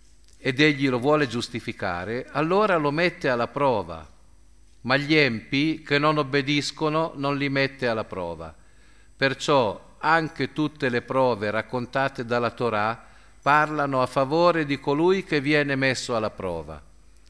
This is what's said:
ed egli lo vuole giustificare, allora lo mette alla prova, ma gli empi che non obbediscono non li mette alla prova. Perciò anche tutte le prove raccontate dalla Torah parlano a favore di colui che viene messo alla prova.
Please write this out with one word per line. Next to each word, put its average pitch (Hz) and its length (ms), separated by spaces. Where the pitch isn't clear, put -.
ed 131 140
egli 143 300
lo 123 100
vuole 147 300
giustificare, 110 1000
allora 180 480
lo 147 140
mette 165 380
alla 120 180
prova, 98 580
ma 123 140
gli 143 180
empi 143 680
che 143 160
non 151 200
obbediscono 147 960
non 139 220
li 139 120
mette 139 380
alla 110 160
prova. 82 500
Perciò 131 840
anche 156 540
tutte 147 360
le 120 120
prove 123 500
raccontate 123 720
dalla 120 260
Torah 113 500
parlano 147 600
a 127 40
favore 160 580
di 139 160
colui 175 420
che 151 180
viene 143 360
messo 131 400
alla 107 140
prova. 80 520